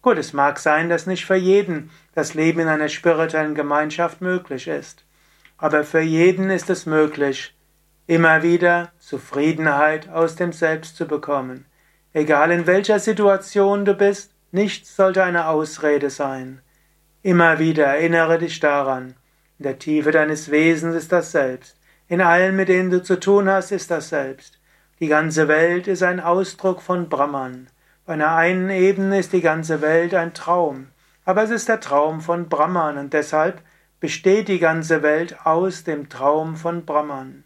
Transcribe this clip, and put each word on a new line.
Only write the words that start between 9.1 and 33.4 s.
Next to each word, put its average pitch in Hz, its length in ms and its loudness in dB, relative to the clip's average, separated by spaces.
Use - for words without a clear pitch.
aus 165 260 -2
dem 175 180 -4
Selbst 160 440 -4
zu 160 100 -6
bekommen. 139 580 -6
Egal 151 380 2
in 170 160 0
welcher 196 320 2
Situation 202 840 2
du 196 100 2
bist, 202 400 0
nichts - 460 -4
sollte 190 260 2
eine 175 240 0
Ausrede 151 640 0
sein. 131 500 -8
Immer 170 380 4
wieder 160 260 2
erinnere 165 520 2
dich 165 200 -6
daran, 135 560 -2
in 139 60 -18
der 135 140 -6
Tiefe 151 320 0
deines 156 400 0
Wesens 160 460 2
ist 160 160 -4
das 165 180 0
Selbst. 131 460 -4
In 170 120 0
allen, 185 360 4
mit 190 120 0
denen 185 220 2
du 180 100 2
zu 185 200 -2
tun 202 280 4
hast, 190 220 0
ist 185 220 -6
das 156 160 -6
Selbst. 135 500 -8
Die 165 80 -4
ganze 156 400 2
Welt 170 400 2
ist 185 160 -2
ein 180 160 0
Ausdruck 180 640 -2
von 175 260 -4
Brahman. 135 600 -4
Auf - 40 -18
einer 156 260 0
einen 185 360 2
Ebene 196 500 2
ist 180 120 -4
die 185 80 2
ganze 160 400 -2
Welt 165 340 2
ein 170 200 -2
Traum. 151 540 -2
Aber 190 200 0
es 220 60 -4
ist 226 180 -4
der 220 100 0
Traum 156 420 0
von 170 280 -4
Brahman 156 500 0
und 139 140 -8
deshalb 156 500 -2